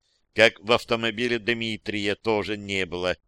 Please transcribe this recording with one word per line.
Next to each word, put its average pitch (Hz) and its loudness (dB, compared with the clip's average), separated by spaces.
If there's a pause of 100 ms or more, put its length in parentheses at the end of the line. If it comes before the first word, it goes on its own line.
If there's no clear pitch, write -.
(360)
как 110 6
в 104 0
автомобиле 117 0
Дмитрия, 107 -4
тоже 104 -2
не 98 -4
было. 90 -4 (100)